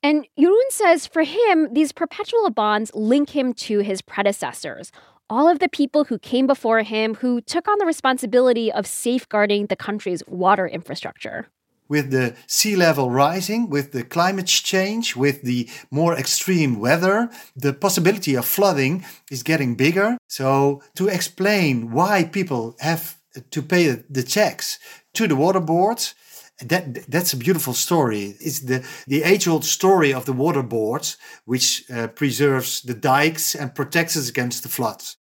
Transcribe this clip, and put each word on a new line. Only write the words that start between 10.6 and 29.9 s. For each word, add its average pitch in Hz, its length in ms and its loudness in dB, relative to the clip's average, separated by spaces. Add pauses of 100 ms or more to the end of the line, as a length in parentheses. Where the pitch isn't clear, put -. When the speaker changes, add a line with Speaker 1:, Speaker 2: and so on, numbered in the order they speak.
Speaker 1:
infrastructure. - 800 -10 (400)
Speaker 2:
With 143 240 0
the 123 240 0 (100)
sea 208 300 0
level 143 340 4
rising, 185 580 0
with 143 220 -2
the 123 140 -6
climate 185 420 0
change, 202 680 -2
with 139 260 0
the 123 260 -2 (220)
more 165 240 2
extreme 135 640 0
weather, 185 500 2 (280)
the 139 160 -2
possibility 180 640 0
of 120 80 -2
flooding 180 600 0 (240)
is 127 140 -10
getting 143 320 0
bigger. 190 420 2 (120)
So 139 520 0 (140)
to 190 140 -2
explain 175 840 0
why 180 320 2
people 143 560 -4
have 160 380 -4 (340)
to 147 120 -6
pay 151 460 0
the 131 140 -4
checks - 560 -2 (360)
to 226 120 0
the 156 80 2
water 175 240 2
boards, 175 560 0 (500)
that, 147 460 -4
that's 175 240 0
a - 20 -4
beautiful 127 380 0
story. 107 680 0
It's 143 200 -6
the, 127 220 -2 (240)
the 143 180 0
age-old 175 380 2
story 175 520 2